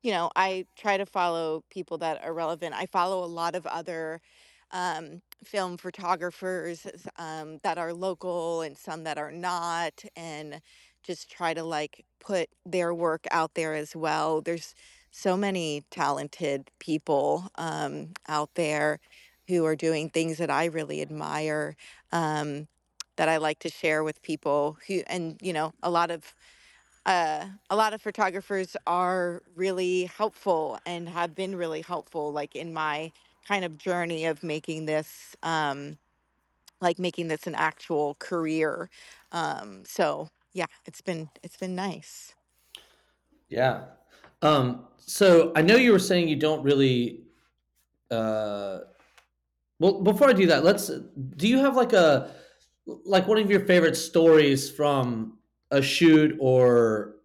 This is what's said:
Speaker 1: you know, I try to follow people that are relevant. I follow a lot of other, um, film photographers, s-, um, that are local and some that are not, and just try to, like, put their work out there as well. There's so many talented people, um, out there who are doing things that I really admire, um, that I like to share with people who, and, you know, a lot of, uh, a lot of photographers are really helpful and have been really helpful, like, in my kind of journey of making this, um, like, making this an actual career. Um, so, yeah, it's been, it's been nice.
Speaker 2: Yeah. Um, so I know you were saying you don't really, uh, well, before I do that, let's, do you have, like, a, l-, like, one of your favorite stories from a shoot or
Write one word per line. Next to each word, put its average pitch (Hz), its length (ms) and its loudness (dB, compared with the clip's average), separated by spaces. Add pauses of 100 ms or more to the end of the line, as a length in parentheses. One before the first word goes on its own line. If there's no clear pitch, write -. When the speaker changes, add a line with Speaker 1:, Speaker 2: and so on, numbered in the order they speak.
Speaker 1:
you 233 100 -4
know, 175 240 -2
I 190 300 -2 (100)
try 202 220 -2
to 196 80 -4
follow 165 640 -4
people 165 300 -12
that 165 220 -6
are 165 120 -10
relevant. 160 420 -6
I 160 120 -6
follow 185 360 -2
a - 20 -8
lot 170 300 -6
of 170 100 -8
other, 165 540 -10 (520)
um, 170 500 -8 (240)
film 185 320 -6
photographers, 180 1080 -6
s-, 175 300 -18
um, 156 480 -12
that 170 140 -2
are 170 160 -6
local 175 720 -6
and 147 140 -12
some 165 280 -12
that 151 120 -6
are 147 140 -8
not, 170 720 -6 (140)
and 156 440 -14 (420)
just - 280 -12
try 165 220 -4
to, 160 100 -6
like, 156 420 -8 (140)
put 185 300 -4 (160)
their 175 280 -2
work 165 380 -2
out 160 220 -2
there 160 220 -4
as 151 200 -8
well. 156 460 -2
There's 165 340 -8 (360)
so 185 260 -2
many 175 520 -4
talented 143 800 -4 (100)
people, 156 760 -2
um, 156 560 -8 (160)
out 151 280 -4
there 151 440 -2 (480)
who 175 160 0
are 156 140 0
doing 160 320 -2
things 165 280 -2
that 160 140 -4
I 147 140 0
really 151 360 -6
admire, 151 760 -6 (340)
um, 151 560 -4 (480)
that 160 140 0
I 160 80 2
like 151 220 -2
to 170 100 -8
share 156 340 -2
with 156 180 -6
people 147 640 -2
who, 185 220 -4
and, 170 340 -6
you 185 120 -6
know, 156 180 -4 (100)
a 175 80 -2
lot 170 220 2
of, 165 220 -12 (720)
uh, 165 420 0 (220)
a 196 60 0
lot 214 180 0
of 220 80 -10
photographers 190 760 -4 (100)
are 175 540 -2 (140)
really 185 500 -2
helpful 170 800 -2
and 170 240 -10
have 170 260 -6
been 190 200 -6
really 160 260 -6
helpful, 160 500 -8
like, 147 240 -8
in 165 180 -10
my 156 380 -4 (340)
kind 196 200 -2
of 156 120 -10
journey 170 480 -4
of 160 160 -2
making 156 440 -8
this, - 580 -6
um, 147 540 -4 (840)
like, 175 180 0
making 175 300 -4
this 156 180 -4
an 160 80 -8
actual 151 600 -2
career. 160 760 -4 (420)
Um, 139 540 -8
so, 156 440 -4 (240)
yeah, 175 140 -6 (180)
it's - 160 -20
been, 160 280 -8 (140)
it's - 140 -20
been 185 180 -8
nice. - 600 -10 (1120)
Speaker 2:
Yeah. 120 360 0 (560)
Um, 135 460 2 (100)
so 170 580 6
I 160 60 4
know 185 140 6
you 247 160 8
were 190 80 8
saying 180 280 2
you 156 80 0
don't 147 280 0
really, 135 640 2 (840)
uh, 107 680 -2 (1000)
well, 185 220 2
before 202 280 6
I 247 40 8
do 190 140 6
that, 147 160 6
let's, 180 260 4 (480)
do 170 100 0
you 262 120 6
have, 269 160 4
like, 247 180 4
a, 156 400 6 (540)
l-, - 180 -14
like, 185 220 4
one 214 120 6
of 202 120 2
your 196 140 4
favorite 165 320 6
stories 156 760 6
from 123 680 0 (320)
a 139 100 4
shoot 156 580 6
or 123 840 6